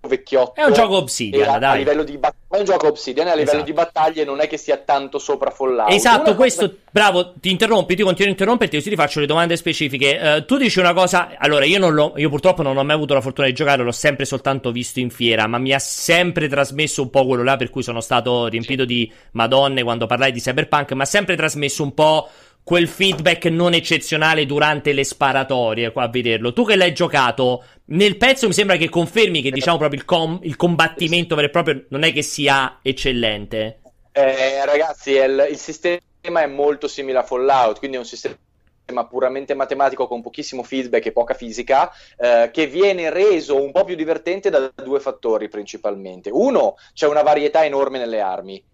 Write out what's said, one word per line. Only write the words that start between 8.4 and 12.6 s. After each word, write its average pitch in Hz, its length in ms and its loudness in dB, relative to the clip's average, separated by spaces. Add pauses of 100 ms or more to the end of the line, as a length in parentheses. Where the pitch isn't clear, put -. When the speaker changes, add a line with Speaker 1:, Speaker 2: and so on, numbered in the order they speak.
Speaker 2:
così 147 140 -4
ti 208 60 -2
faccio 151 240 0
le 147 60 0
domande 165 300 0
specifiche. 143 640 -2
Eh, 151 240 2
tu 277 140 0
dici 233 200 2
una 175 140 4
cosa... 175 460 0
Allora 147 260 2
io 175 140 4
non 175 160 4
l'ho, 151 220 2
io 147 120 0
purtroppo 170 320 2